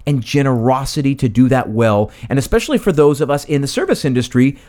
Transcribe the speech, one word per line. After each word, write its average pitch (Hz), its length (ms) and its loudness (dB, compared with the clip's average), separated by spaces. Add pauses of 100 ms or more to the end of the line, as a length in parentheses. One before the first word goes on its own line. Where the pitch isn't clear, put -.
and 139 160 0
generosity 135 920 0
to 135 160 -2
do 123 200 4
that 127 200 0
well. 107 400 0 (200)
And 135 100 0
especially 233 400 0
for 202 120 0
those 147 300 4
of 135 80 -2
us 143 160 -4
in 143 160 -2
the 139 60 -4
service 349 360 -2
industry, 127 540 0 (100)